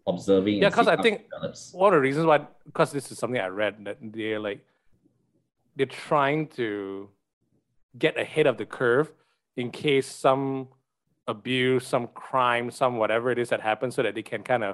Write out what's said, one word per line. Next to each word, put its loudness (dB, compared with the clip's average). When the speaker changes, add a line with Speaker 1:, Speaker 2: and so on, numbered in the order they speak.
Speaker 1:
observing 2
Speaker 2:
Yeah, 4
Speaker 1:
and 2
Speaker 2:
'cause 4
Speaker 1:
see 4
Speaker 2:
I 4
Speaker 1:
how -4
it 2
Speaker 2:
think 2
Speaker 1:
develops. -12
Speaker 2:
one 4
of 6
the 4
reasons -2
why, 6
'cause 0
this -8
is -14
something -4
I -
read, -4
that -10
they're, -6
like, -8
they're -2
trying 2
to -6
get 0
ahead 0
of 2
the -8
curve 0
in -6
case 0
some 0
abuse, 0
some -2
crime, 0
some 0
whatever 2
it 0
is -2
that 0
happens, -2
so 0
that -2
they -6
can -6
kinda 0